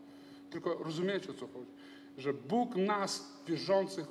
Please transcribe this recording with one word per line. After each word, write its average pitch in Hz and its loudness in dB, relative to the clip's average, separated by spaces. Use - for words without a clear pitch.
Tylko 170 0
rozumiecie, 175 0
o - -4
co 190 -8
chodzi? 123 -12
Że 135 0
Bóg 226 2
nas, 196 2
wierzących, 170 4